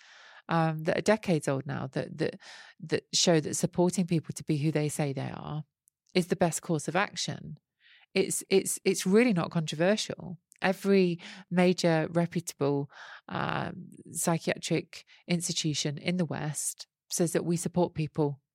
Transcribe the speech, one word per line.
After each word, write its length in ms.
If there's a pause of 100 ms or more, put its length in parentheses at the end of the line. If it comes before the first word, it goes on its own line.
(480)
um, 360
that 140
are 40
decades 460
old 180
now 260
that, 260
that, 180 (440)
that 320
show 280
that 160
supporting 500
people 280
to 100
be 140
who 120
they 180
say 240
they 220
are 300 (500)
is 140
the 80
best 260
course 240
of 80
action. 640 (560)
It's, 340
it's, 360
it's 200
really 280
not 180
controversial. 880 (220)
Every 600 (320)
major 580
reputable, 800 (380)
um, 640 (200)
psychiatric 920 (240)
institution 680
in 180
the 80
West 640 (220)
says 220
that 120
we 120
support 380
people 460 (140)